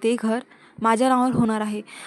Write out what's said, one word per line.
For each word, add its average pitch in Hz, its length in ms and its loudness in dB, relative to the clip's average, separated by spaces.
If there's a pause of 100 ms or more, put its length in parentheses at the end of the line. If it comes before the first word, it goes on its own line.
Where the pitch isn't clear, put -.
ते 233 160 2
घर 220 200 -2 (400)
माझ्या 226 300 2
नावावर 254 260 2
होणार 220 260 0
आहे." 214 220 -6 (240)